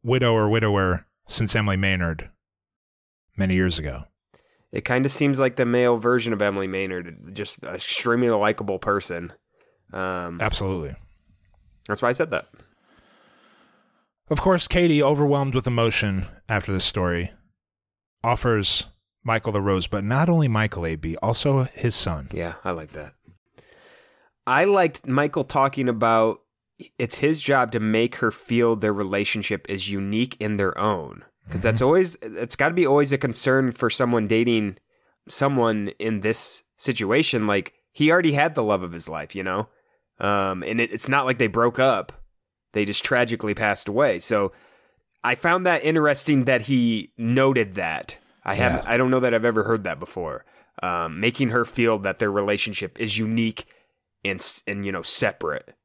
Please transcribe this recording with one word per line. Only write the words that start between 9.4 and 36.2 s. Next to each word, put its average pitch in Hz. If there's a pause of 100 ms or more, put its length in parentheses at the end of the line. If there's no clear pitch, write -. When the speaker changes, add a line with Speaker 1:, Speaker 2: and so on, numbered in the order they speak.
Speaker 2:
Um, 90
Speaker 1:
Absolutely. 92 (920)
Speaker 2:
that's 202
why 123
I -
said 160
that. 90 (1800)
Speaker 1:
Of 151
course, 185
Katie, 165
overwhelmed 143
with 127
emotion 110 (220)
after 104
this 92
story, 87 (880)
offers 117 (400)
Michael 113
the 101
rose, 95
but 101
not 135
only 160
Michael, 107
A 80
B, 80
also 131
his -
son. 73
Speaker 2:
Yeah, 85 (100)
I 92
like 80
that. 76 (1300)
I 139
liked 190
Michael 139
talking 135
about 113 (580)
it's 120
his 151
job 127
to 117
make 110
her 110
feel 117
their 107
relationship 101
is 98
unique 104
in 107
their 98
own. 85 (260)
'Cause 90
that's 113
Speaker 1:
Mm-hmm. 127
Speaker 2:
always, 175
it's 113
gotta 156
be 175
always 139
a 135
concern 131
for 117
someone 120
dating 113 (500)
someone 117 (100)
in 107